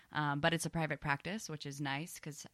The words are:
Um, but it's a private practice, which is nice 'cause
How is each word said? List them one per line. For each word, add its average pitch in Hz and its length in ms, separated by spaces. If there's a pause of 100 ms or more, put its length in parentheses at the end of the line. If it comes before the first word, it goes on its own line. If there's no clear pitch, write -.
(140)
Um, 147 280
but 170 120
it's 165 140
a - 20
private 151 320
practice, 160 480
which 151 160
is 139 160
nice 143 380
'cause - 340